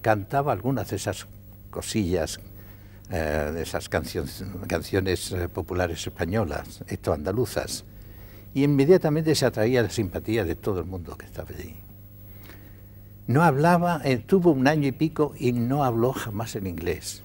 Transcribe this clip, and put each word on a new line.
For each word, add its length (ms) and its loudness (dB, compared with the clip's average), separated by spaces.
cantaba 500 0
algunas 380 -2
de 80 -4
esas 300 -4
cosillas, 680 -2
eh, 420 0
de 80 -4
esas 280 -6
cancio-, 360 -2
canciones, 640 -2
eh, 160 -2
populares 580 -4
españolas, 840 -4
esto, 260 -2
andaluzas, 720 -4
y 100 4
inmediatamente 720 6
se 100 2
atraía 380 4
la 80 0
simpatía 520 -2
de 120 -2
todo 240 -2
el 80 -4
mundo 280 -10
que 120 -18
estaba 220 -10
allí. 260 -12
No 160 6
hablaba, 600 4
eh, 140 2
tuvo 340 6
un 160 6
año 200 4
y 40 2
pico 460 0
y 160 2
no 300 2
habló 300 4
jamás 420 -6
en 100 -4
inglés. 600 -6